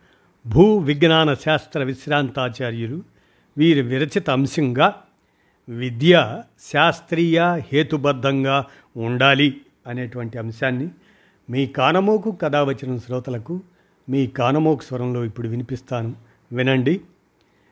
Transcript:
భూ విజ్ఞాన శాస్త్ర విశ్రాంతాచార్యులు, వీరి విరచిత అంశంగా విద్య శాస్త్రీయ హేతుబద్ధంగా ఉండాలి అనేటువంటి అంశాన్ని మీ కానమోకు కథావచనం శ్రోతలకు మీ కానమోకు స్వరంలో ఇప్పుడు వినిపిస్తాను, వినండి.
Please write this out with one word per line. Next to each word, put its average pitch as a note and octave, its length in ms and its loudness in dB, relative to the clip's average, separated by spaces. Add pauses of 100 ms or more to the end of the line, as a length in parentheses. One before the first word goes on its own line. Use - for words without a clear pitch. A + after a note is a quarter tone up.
(480)
భూ F#3+ 300 6
విజ్ఞాన D#3+ 560 4
శాస్త్ర D3+ 500 -2
విశ్రాంతాచార్యులు, B2+ 1200 -4 (540)
వీరి D3+ 240 4
విరచిత C#3 480 -2
అంశంగా C#3 760 0 (640)
విద్య B2+ 760 2 (300)
శాస్త్రీయ E3 880 2 (120)
హేతుబద్ధంగా C#3 920 0 (320)
ఉండాలి C3+ 640 2 (260)
అనేటువంటి A#2+ 500 -10
అంశాన్ని B2+ 520 -4 (600)
మీ C3 180 -2
కానమోకు F#3+ 640 2
కథావచనం C#3 680 -2
శ్రోతలకు B2+ 600 -8 (500)
మీ C3 180 0
కానమోకు C#3+ 560 0
స్వరంలో B2 420 -6
ఇప్పుడు A#2 220 -8
వినిపిస్తాను, A#2+ 680 -8 (360)
వినండి. C3 500 0 (720)